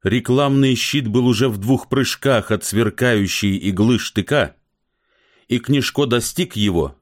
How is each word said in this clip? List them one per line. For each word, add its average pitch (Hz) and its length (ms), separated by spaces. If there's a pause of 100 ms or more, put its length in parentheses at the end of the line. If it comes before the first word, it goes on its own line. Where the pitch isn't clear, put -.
Рекламный 135 720
щит 131 320
был 120 180
уже 127 220
в 104 100
двух 123 300
прыжках 127 600
от 107 140
сверкающей 104 920
иглы 101 420
штыка, 107 580 (920)
и 123 100
Книжко 139 480
достиг 123 500
его 85 460